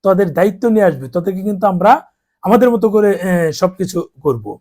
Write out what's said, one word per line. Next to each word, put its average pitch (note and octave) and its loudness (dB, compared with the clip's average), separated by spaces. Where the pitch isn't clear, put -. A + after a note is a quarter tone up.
তোদের F#3+ 2
দায়িত্ব F#3 -2
নিয়ে G#3+ 2
আসবি, C3 -4
তোদেরকে F#3 -6
কিন্তু G3+ -6
আমরা F#3+ 2
আমাদের A#3 4
মতো A3+ 0
করে, G#3 4
আহ, F3+ -2
সবকিছু F#3 -4
করব A#2+ -2